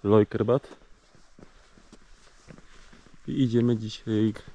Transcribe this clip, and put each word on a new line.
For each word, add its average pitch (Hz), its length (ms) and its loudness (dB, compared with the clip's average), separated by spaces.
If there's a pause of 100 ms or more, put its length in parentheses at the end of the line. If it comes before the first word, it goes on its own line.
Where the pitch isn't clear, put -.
Leukerbad. 107 640 2 (2500)
I 139 160 -2
idziemy 120 340 2
dzisiaj 107 580 -2 (200)